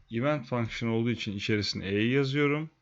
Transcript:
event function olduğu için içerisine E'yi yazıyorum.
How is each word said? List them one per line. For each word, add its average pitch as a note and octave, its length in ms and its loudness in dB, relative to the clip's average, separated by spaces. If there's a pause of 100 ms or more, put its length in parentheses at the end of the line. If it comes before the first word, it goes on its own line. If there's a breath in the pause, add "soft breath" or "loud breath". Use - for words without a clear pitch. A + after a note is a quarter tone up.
(120)
event C#3 360 0
function A#2 420 -2
olduğu A2+ 220 2
için A2 220 -4
içerisine G2 540 0
E'yi G#2 240 2
yazıyorum. C#3+ 580 0 (120)